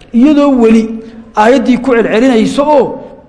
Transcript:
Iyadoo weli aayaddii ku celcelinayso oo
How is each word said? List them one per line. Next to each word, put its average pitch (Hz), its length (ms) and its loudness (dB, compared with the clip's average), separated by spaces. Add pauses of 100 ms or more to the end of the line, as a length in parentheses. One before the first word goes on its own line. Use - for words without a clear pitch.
(140)
Iyadoo 285 380 2 (100)
weli 226 220 4 (520)
aayaddii 233 420 2
ku - 140 -6
celcelinayso 226 720 0
oo 294 200 2 (460)